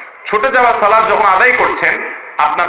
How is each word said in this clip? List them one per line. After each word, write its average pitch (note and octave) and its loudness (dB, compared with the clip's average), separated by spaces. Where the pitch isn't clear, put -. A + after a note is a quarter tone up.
ছুটে G#3+ -2
যাওয়া B3 4
সালাত A3 2
যখন G#3 2
আদায় B3 2
করছেন, E3+ -2
আপনার E3+ -2